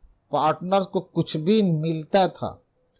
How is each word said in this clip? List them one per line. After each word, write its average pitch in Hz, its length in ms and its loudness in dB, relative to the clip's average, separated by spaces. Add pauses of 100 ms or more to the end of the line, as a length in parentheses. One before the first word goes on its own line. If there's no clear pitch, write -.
(320)
पार्टनर्स 156 540 0
को 185 140 -4
कुछ 165 380 -4
भी 190 240 2
मिलता 165 640 0
था, - 340 -8 (380)